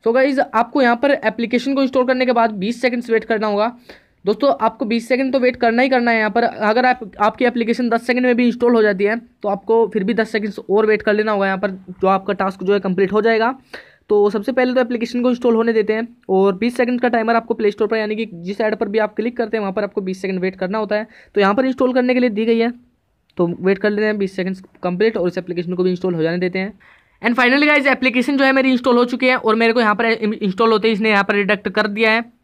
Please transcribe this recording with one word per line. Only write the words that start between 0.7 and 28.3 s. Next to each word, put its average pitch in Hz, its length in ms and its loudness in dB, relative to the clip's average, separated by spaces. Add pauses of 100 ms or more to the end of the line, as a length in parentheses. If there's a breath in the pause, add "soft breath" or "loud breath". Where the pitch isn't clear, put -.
यहाँ 240 140 4
पर 262 160 0
एप्लीकेशन 240 640 -2
को 269 60 0
इंस्टॉल 262 240 0
करने 254 200 0
के 247 60 0
बाद 226 200 2
बीस 208 300 -6
सेकंड्स 240 280 -4
वेट 226 140 0
करना 214 240 -2
होगा। 214 300 -2 (480 loud breath)
दोस्तों, 269 360 2
आपको 226 240 -2
बीस 226 220 -2
सेकंड 262 260 0
तो 269 60 2
वेट 247 160 2
करना 233 260 2
ही 269 80 2
करना 240 220 2
है 226 60 2
यहाँ 214 140 0
पर। 233 120 0
अगर 220 420 0
आप, 247 260 0 (100)
आपकी 220 240 0
एप्लीकेशन 240 440 0
दस 233 180 -2
सेकंड 247 180 0
में 247 100 4
भी 240 120 2
इंस्टॉल 240 280 2
हो 226 60 4
जाती 202 220 2
है, 214 160 0
तो - 300 -10
आपको 220 380 0
फिर 220 160 -2
भी 220 100 -2
दस 220 180 -2
सेकंड्स 208 280 -4 (100)
और 214 160 4
वेट 214 160 2
कर 208 120 0
लेना 214 180 0
होगा 196 140 0
यहाँ 190 120 -2
पर, 196 140 -4
जो 185 360 -6
आपका 190 260 0
टास्क 190 300 -4
जो 190 100 2
है 202 60 2
कंप्लीट 190 320 -2
हो 214 100 0
जाएगा। 226 380 0 (500 loud breath)
तो 208 200 4
सबसे 208 220 -4
पहले 254 220 0
तो 254 80 2
एप्लीकेशन 240 400 -4
को 247 80 2
इंस्टॉल 240 260 0
होने 226 180 0
देते 214 200 0
हैं 233 240 -6 (120)
और 190 260 2
बीस 233 220 -2
सेकंड 247 240 0
का 247 60 0
टाइमर 233 280 0
आपको 226 180 -2
प्ले 214 180 0
स्टोर 208 160 -2
पर, 220 100 -2
यानी 214 180 -2
कि 220 180 -4
जिस 175 280 -8
ऐड 220 140 0
पर 220 120 -4
भी 208 120 -2
आप 214 160 -2
क्लिक 240 220 -4
करते 226 200 -4
हैं, - 20 -2
वहाँ 196 140 -4
पर 208 100 -2
आपको 202 180 -6
बीस 185 200 -8
सेकंड 190 180 -4
वेट 185 160 -4
करना 190 220 -6
होता 208 180 -4
है। 220 120 -4 (280 loud breath)
तो 202 60 2
यहाँ 196 140 4
पर 262 100 2
इंस्टॉल 254 280 0
करने 254 200 2
के 247 60 2
लिए 247 100 4
दी 214 160 -2
गई 233 140 2
है, 233 140 0 (640)
तो 175 100 2 (120)
वेट 190 180 2
कर 208 120 0
लेते 208 160 0
हैं 214 120 0
बीस 196 180 -4
सेकंड्स 190 280 -6 (200)
कंप्लीट 196 340 0
और 180 100 0
इस 175 100 -4
एप्लीकेशन 175 360 -6
को 180 100 -2
भी 185 80 2
इंस्टॉल 180 240 -2
हो 160 80 0
जाने 165 140 0
देते 185 220 -2
हैं। 196 200 -8 (440 soft breath)
And 233 120 0
finally 262 320 4
गाइस, 294 200 4
एप्लीकेशन 254 500 0